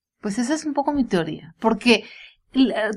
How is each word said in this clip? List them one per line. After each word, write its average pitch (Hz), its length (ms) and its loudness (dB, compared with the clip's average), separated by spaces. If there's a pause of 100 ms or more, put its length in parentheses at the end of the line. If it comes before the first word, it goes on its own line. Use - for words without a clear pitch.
(200)
Pues 208 180 -6
esa 247 160 -2
es 302 100 -4
un 294 100 -6
poco 285 180 -2
mi 285 120 0
teoría, 165 560 -4
porque 220 440 2 (480)
la, 220 440 2